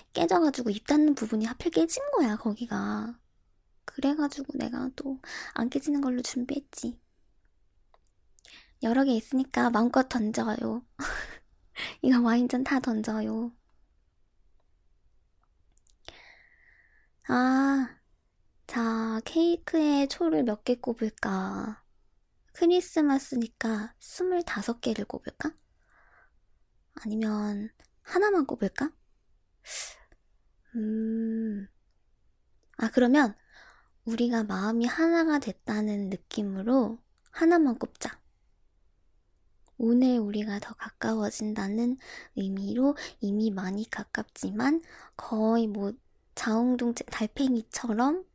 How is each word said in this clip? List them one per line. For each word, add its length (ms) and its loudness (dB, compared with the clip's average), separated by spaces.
깨져가지고 580 2
입 160 -6
닿는 280 6
부분이 300 -2
하필 260 -4
깨진 300 2
거야, 240 2
거기가. 800 -4
그래가지고 720 -2
내가 380 -4
또 240 -8
안 160 -2
깨지는 320 -2
걸로 200 0
준비했지. 800 -6
여러 200 4
개 100 2
있으니까 560 0
마음껏 400 4
던져요. 760 -2
<laughs> 1040 -12
이거 200 6
와인잔 420 2
다 160 0
던져요. 720 -2
아, 640 2
자, 580 -2
케이크에 840 2
초를 360 2
몇 200 -2
개 120 2
꼽을까? 1080 -4
크리스마스니까 1500 0
스물다섯 800 -4
개를 240 -2
꼽을까? 460 -8
아니면 720 -4
하나만 440 2
꼽을까? 460 -2
음, 920 -4
아, 140 -2
그러면 440 6
우리가 380 0
마음이 420 -2
하나가 540 2
됐다는 720 -4
느낌으로 920 -2
하나만 480 4
꼽자. 400 -8
오늘 420 4
우리가 400 -4
더 160 -14
가까워진다는 1200 -2
의미로 600 0
이미 320 0
많이 380 -4
가깝지만 920 -2
거의 500 2
뭐 240 -4
자웅동체 680 0
달팽이처럼 1300 -2